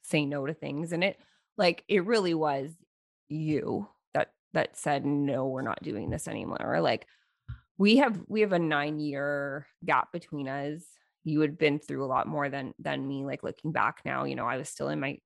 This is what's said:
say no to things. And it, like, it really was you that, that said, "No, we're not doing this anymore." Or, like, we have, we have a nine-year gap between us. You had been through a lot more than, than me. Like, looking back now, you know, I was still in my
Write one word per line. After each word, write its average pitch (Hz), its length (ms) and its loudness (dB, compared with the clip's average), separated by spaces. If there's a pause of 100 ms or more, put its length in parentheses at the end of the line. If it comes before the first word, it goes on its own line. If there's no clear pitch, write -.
say 151 240 0
no 139 200 -4
to 156 80 -4
things. 151 380 -6
And 170 120 0
it, 196 160 0 (380)
like, 175 300 2
it 190 180 4
really 202 280 4
was 151 380 0 (560)
you 156 600 0 (260)
that, - 200 0 (200)
that - 240 0
said, 143 280 0
"No, 139 420 2
we're 131 140 -4
not 113 220 -4
doing 98 260 -4
this - 180 -4
anymore." 104 340 -6
Or, 131 200 2
like, 120 260 2 (720)
we 208 200 8
have, 233 300 4
we 214 140 0
have 202 120 4
a 175 60 4
nine-year 143 1080 -2 (180)
gap 139 260 2
between 147 360 -6
us. 143 360 -6 (400)
You 151 180 2
had 151 160 2
been 147 220 4
through 139 240 -6
a 135 40 -4
lot 127 200 0
more 147 220 -2
than, 135 300 -8
than 139 280 -4
me. 139 180 -4
Like, 139 180 -6
looking - 280 -6
back - 340 0
now, 131 180 -2
you 139 120 -4
know, 120 100 -4
I 123 120 -2
was 143 120 -8
still 143 200 -6
in 151 100 -4
my 139 260 -6